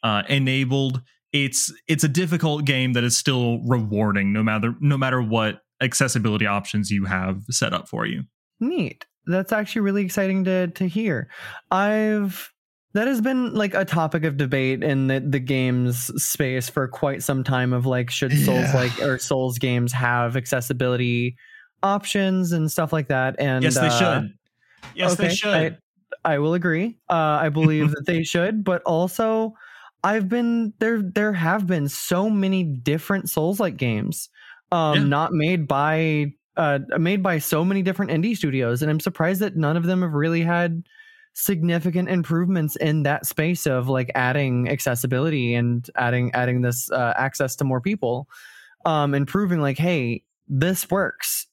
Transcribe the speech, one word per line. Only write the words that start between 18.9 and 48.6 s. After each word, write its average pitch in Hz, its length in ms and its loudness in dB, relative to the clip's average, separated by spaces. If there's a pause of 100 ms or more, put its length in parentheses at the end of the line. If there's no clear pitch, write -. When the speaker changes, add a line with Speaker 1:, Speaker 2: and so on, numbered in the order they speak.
Speaker 2:
or 131 160 0
Souls 127 400 -2
games 123 340 0
have 123 440 0
accessibility 123 1000 0 (480)
options 190 680 0
and 156 180 0
stuff 160 220 -2
like 156 160 -2
that. 131 320 0
And, 131 240 2
Speaker 1:
Yes, - 100 2
they 127 140 2
Speaker 2:
uh, 120 100 2 (220)
Speaker 1:
should. 104 100 -6 (640)
Yes, 180 220 0
they 175 80 0
Speaker 2:
okay, 170 100 2
Speaker 1:
should. 185 440 0 (460)
Speaker 2:
I, 160 100 2
I 143 40 0
will 156 160 2
agree. 180 420 0 (140)
Uh, 180 40 2 (280)
I 160 60 2
believe 151 420 4
Speaker 1:
<laughs> 147 60 -2
Speaker 2:
that 143 100 -6
they 165 160 0
should, 190 400 0
but 180 200 0
also 220 720 0 (500)
I've 202 240 0
been 233 500 0
there. 226 240 0
There 208 300 0
have 180 340 2
been 160 220 0
so 190 420 -2
many 190 320 2
different 156 640 -2
Souls-like 180 480 0
games, 117 520 -2 (420)
um, 160 280 2
Speaker 1:
Yeah. 143 60 4
Speaker 2:
not 143 280 2
made 160 340 0
by, 151 600 2 (300)
uh, 147 220 2 (180)
made 185 280 0
by 175 160 2
so 156 240 0
many 196 180 0
different 185 300 -2
indie 185 240 0
studios, 131 460 0
and 151 80 0
I'm 156 100 2
surprised 180 400 0
that 208 160 -2
none 156 200 2
of 175 60 0
them 185 200 0
have 165 100 -2
really 165 300 2
had 170 420 0 (520)
significant 170 720 0
improvements 170 680 0
in 156 260 0
that 143 240 0
space 160 400 -2
of, 127 220 0
like, 131 260 0
adding 127 540 2
accessibility 131 840 0
and 120 420 0
adding, 123 360 0
adding 123 300 0
this, 123 300 -2
uh, 120 240 0
access 131 400 -2
to 143 80 -2
more 131 160 0
people, 139 480 -4 (560)